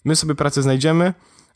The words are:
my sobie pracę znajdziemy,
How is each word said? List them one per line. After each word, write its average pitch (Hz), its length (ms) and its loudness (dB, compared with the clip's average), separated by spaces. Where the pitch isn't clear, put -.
my 156 100 0
sobie 156 200 -2
pracę 143 260 -2
znajdziemy, 160 520 2